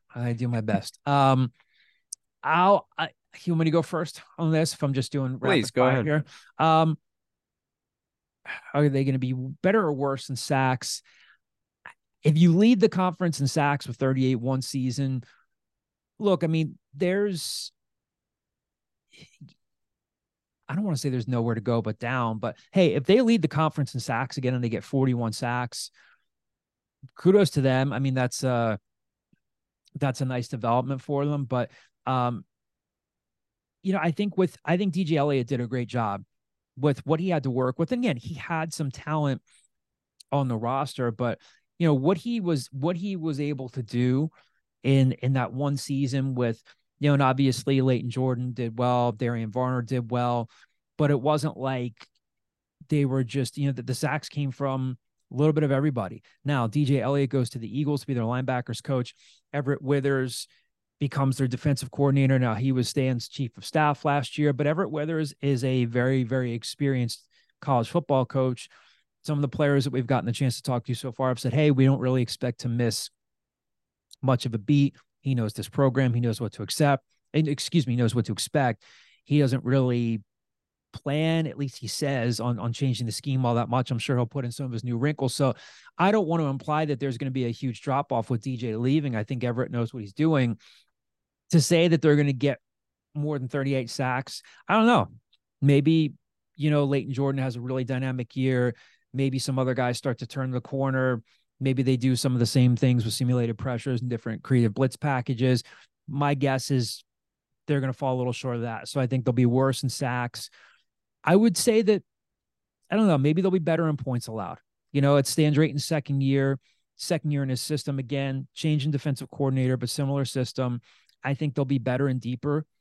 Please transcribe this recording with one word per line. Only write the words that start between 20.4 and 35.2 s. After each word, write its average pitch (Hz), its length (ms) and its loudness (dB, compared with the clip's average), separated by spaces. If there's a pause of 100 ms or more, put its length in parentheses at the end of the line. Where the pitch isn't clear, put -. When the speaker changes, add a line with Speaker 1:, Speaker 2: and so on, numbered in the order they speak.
Speaker 1:
I 143 60 -6
don't 202 100 -2
wanna 165 140 0
say 147 100 -4
there's 127 180 -2
nowhere 120 280 0
to 110 80 -6
go 117 180 0
but 107 180 -4
down, 120 400 -2
but 113 180 -6 (140)
hey, 175 240 4
if 131 100 -2
they 220 180 6
lead 226 180 4
the 151 80 0
conference 151 460 0
in 127 60 -4
sacks 123 360 -4
again 127 160 -2
and 123 100 -2
they 117 60 0
get 110 160 -4
forty-one 127 480 0
sacks, 123 580 -6 (1300)
kudos 190 340 6
to 143 120 0
them. 131 320 2
I 120 40 -2
mean, 135 160 0
that's 127 300 -2
a, 117 340 0 (1200)
that's 131 220 -2
a 135 60 -2
nice 127 220 -4
development 123 520 0
for 143 240 -2
them, 147 220 -2
but, 123 240 -2 (360)
um, 123 380 -2 (1400)
you 190 120 0
know, 180 80 0
I 170 80 2
think 202 260 -2
with, 185 300 0
I 165 100 2
think 190 160 0
D 180 120 0
J 156 120 0
Elliott 139 300 2